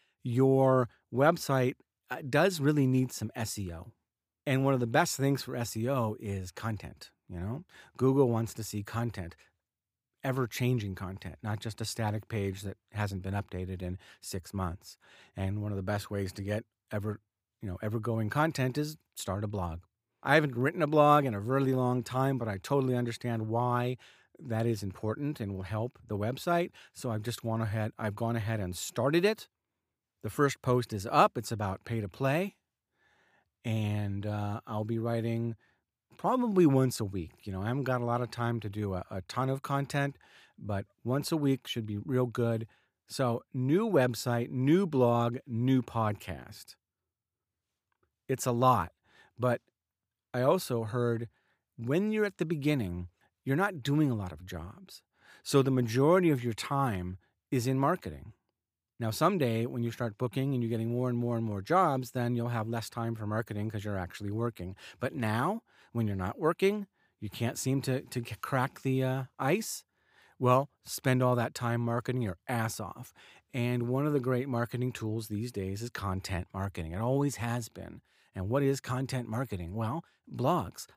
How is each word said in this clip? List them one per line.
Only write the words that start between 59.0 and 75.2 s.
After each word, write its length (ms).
someday 560
when 160
you 80
start 260
booking 380
and 80
you're 80
getting 180
more 180
and 120
more 180
and 80
more 160
jobs, 500
then 240
you'll 120
have 200
less 220
time 240
for 140
marketing 420
'cause 160
you're 100
actually 360
working. 440
But 140
now, 480
when 160
you're 80
not 240
working, 480
you 100
can't 280
seem 240
to, 200
to 220
c-, 180
crack 400
the, 220
uh, 200
ice. 440
Well, 300
spend 400
all 120
that 180
time 280
marketing 420
your 140
ass 320
off. 340
And 340
one 180
of 80
the 60
great 300
marketing 420
tools 360